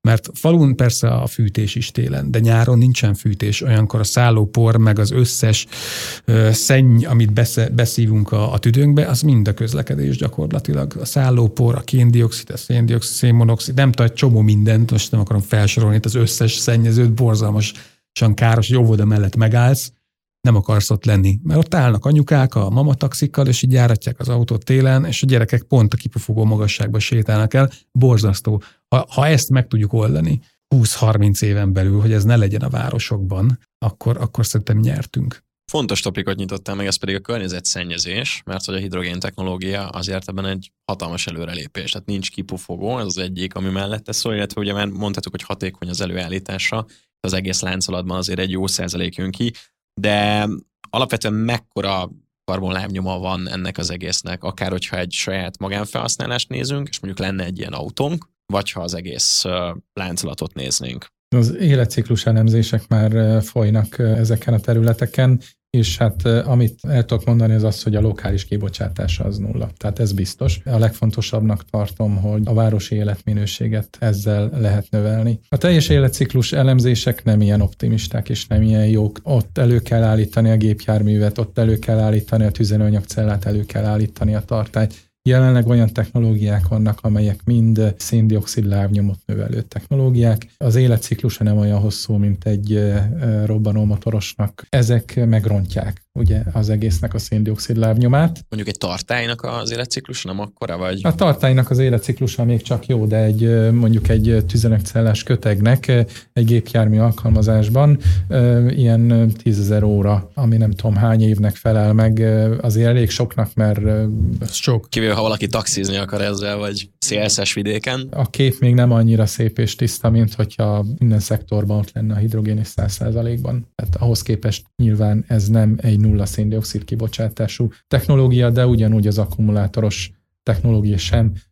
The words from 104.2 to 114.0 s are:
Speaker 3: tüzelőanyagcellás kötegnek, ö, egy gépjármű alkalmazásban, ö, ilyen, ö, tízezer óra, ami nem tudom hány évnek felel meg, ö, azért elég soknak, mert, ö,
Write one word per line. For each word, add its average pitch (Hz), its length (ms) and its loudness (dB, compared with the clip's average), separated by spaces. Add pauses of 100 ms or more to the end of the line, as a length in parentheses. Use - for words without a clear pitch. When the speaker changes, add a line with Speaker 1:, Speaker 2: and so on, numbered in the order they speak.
Speaker 3:
tüzelőanyagcellás 113 720 0
kötegnek, 110 640 2
ö, 123 120 4 (320)
egy 120 120 2
gépjármű 110 540 2
alkalmazásban, 113 1000 4 (300)
ö, 120 400 4
ilyen, 117 420 4
ö, 113 160 4
tízezer 104 560 0
óra, 101 520 2
ami 117 220 2
nem 110 140 2
tudom 101 260 -2
hány 110 260 2
évnek 104 340 2
felel 107 360 2
meg, 110 260 4
ö, 110 420 2
azért 117 280 2
elég 120 220 2
soknak, 113 440 -4
mert, 104 280 0
ö, 107 240 0 (340)